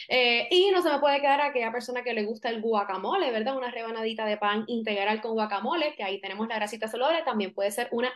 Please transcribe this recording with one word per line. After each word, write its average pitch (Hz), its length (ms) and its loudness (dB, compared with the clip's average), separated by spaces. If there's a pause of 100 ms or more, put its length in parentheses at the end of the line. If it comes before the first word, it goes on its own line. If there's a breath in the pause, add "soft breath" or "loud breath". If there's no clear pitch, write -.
Eh, 240 420 4
y 370 200 6
no 359 120 4
se 330 80 4
me 285 100 2
puede 285 200 4
quedar 277 200 4
aquella 254 320 0
persona 247 320 -6
que 240 80 -2
le 214 120 0
gusta 226 260 -4
el 226 100 -4
guacamole, 214 720 0
¿verdad? 226 240 0
Una 254 140 -4
rebanadita 226 560 -4
de 208 100 0
pan 208 320 0
integral 220 540 0
con 226 100 -4
guacamole, 226 640 0
que 214 80 -6
ahí 196 160 -4
tenemos 196 260 -6
la 226 100 -4
grasita 214 300 -4
saludable, 277 380 0
también 208 280 -2
puede 202 200 -2
ser 240 180 -4
una 247 260 -2